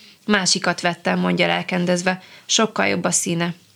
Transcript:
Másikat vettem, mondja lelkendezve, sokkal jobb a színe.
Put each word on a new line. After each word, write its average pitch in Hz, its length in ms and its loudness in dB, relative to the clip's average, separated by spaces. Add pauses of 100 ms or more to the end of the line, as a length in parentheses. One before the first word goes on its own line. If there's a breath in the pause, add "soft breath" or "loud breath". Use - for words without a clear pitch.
(260 loud breath)
Másikat 185 540 0
vettem, 180 380 0
mondja 180 280 2
lelkendezve, 180 760 0 (240 loud breath)
sokkal 214 400 0
jobb 196 180 0
a 180 60 0
színe. 170 440 -2 (220)